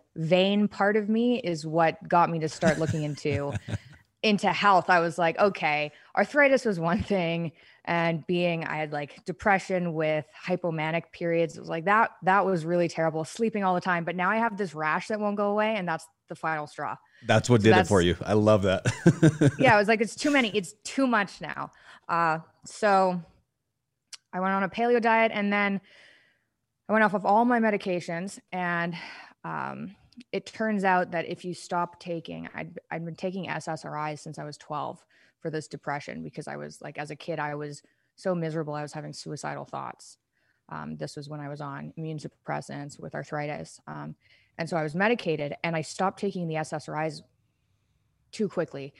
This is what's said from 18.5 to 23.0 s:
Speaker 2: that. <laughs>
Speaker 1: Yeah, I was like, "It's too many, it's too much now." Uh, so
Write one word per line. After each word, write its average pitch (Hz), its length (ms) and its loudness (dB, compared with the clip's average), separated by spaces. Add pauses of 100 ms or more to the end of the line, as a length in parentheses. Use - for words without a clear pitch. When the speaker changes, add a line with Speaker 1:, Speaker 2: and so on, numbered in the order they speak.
Speaker 2:
that. 95 220 2 (720)
<laughs> - 40 -4
Speaker 1:
Yeah, 240 160 6
I 208 40 8
was 202 80 2
like, 220 120 4
"It's 220 160 -4
too 294 160 0
many, 262 180 4
it's 185 240 -4 (100)
too 269 240 0
much 208 340 0
now." 143 300 -10 (360)
Uh, 165 320 2 (260)
so 190 560 2 (1120)